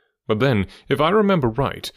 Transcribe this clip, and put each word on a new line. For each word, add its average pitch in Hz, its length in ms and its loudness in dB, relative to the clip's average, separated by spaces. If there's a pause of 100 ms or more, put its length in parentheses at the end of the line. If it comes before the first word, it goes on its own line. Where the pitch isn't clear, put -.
(260)
But 110 120 -2
then, 117 280 2 (220)
if 139 120 0
I 156 80 2
remember 190 400 2
right, 113 480 -6